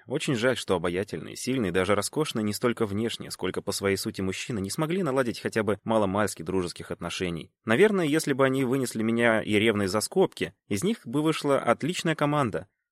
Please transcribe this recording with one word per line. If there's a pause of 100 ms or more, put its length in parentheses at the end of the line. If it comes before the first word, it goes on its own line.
очень
жаль,
что
обаятельный,
сильный,
даже
роскошный
не
столько
внешне,
сколько
по
своей
сути
мужчины
не
смогли
наладить
хотя
бы
маломальски
дружеских
отношений. (140)
Наверное,
если
бы
они
вынесли
меня
и
ревность
за
скобки, (140)
из
них
бы
вышла
отличная
команда. (240)